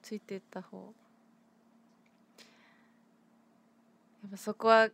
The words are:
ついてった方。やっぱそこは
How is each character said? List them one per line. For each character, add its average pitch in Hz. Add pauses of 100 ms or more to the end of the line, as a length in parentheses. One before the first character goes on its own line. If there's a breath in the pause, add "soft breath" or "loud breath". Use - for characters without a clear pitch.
つ -
い 214
て 196
っ - (100)
た 185
方。 190 (3250 soft breath)
や 202
っ -
ぱ 202
そ 214
こ 220
は 220